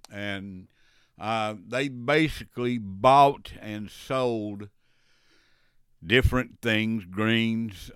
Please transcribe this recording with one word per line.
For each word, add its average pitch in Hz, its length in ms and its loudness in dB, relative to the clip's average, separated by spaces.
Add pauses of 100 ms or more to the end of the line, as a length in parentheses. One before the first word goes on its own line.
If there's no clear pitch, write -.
(120)
and, 98 540 -10 (520)
uh, 110 360 -2 (120)
they 127 220 -4
basically 123 880 -2
bought 127 840 4
and 107 300 -10
sold 107 800 -4 (1400)
different 127 560 2
things, 110 440 0
greens, 113 920 -2